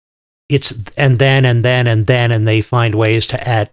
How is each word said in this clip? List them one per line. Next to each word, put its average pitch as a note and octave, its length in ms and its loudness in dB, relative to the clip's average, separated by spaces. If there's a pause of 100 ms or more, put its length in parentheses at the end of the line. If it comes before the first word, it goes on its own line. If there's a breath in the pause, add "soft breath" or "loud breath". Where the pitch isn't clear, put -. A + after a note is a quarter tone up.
(480)
it's C3+ 240 -2 (240)
and C3 220 2
then, C3+ 260 2
and A#2+ 180 2
then, B2 240 0
and A2 200 0
then, A#2+ 260 0
and A2 160 0
they A2 140 2
find A#2 320 -2
ways A2 340 0
to - 200 -6
add, A2 240 0